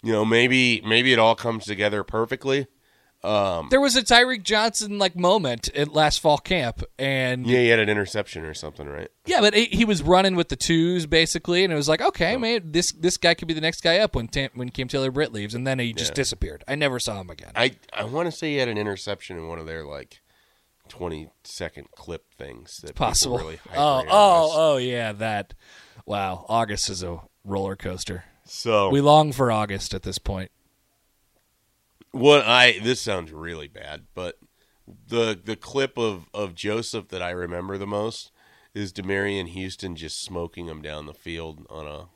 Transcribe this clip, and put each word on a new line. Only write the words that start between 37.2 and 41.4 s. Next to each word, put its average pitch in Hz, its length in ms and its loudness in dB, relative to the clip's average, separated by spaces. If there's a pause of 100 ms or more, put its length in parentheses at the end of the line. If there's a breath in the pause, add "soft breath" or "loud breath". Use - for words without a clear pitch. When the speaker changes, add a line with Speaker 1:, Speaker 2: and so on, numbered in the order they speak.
Speaker 1:
I 87 100 -6
remember 90 460 -8
the 98 100 -8
most 104 440 -6 (440 soft breath)
is 101 180 -8
Demarion 98 560 -4
Houston 92 480 -10
just 78 260 -12
smoking 85 440 -10
him 78 140 -12
down 76 260 -12
the 73 80 -16
field 82 540 -14